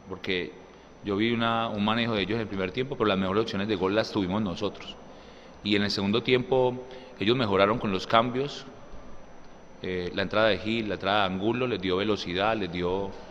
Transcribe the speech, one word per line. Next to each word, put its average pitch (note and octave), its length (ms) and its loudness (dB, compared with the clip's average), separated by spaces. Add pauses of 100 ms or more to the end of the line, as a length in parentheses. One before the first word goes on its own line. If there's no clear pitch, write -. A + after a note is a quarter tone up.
porque F#2 440 -4 (520)
yo G2 120 0
vi A2+ 160 2
una, A#2 360 0
un G#2 160 -2
manejo A2+ 300 2
de G2+ 80 2
ellos G2 140 0
en A#2 40 0
el G#2+ 80 -4
primer F#2+ 240 -2
tiempo, C3 240 -4
pero G#2+ 120 2
las G2 100 4
mejores F#2+ 240 2
opciones G2+ 260 -4
de G#2+ 80 2
gol F#2+ 180 2
las G#2+ 160 2
tuvimos G2 300 0
nosotros. G2 560 -6 (680)
Y G#2 140 2
en G2+ 60 4
el G2+ 80 0
segundo A2+ 320 2
tiempo B2+ 520 4 (460)
ellos A2 160 4
mejoraron G#2 420 4
con A2+ 140 -2
los F#2+ 140 -2
cambios. B2 580 2 (1200)
Eh, F2+ 320 -4
la G2 80 0
entrada G#2 260 4
de G2 100 4
Gil, G#2+ 300 -2
la F#2+ 60 -2
entrada F#2+ 340 2
de F#2 60 -2
Angulo A#2 320 0
les A2 140 -2
dio F#2 180 2
velocidad, G2+ 580 0
les F#2 160 -4
dio F2+ 380 -2 (200)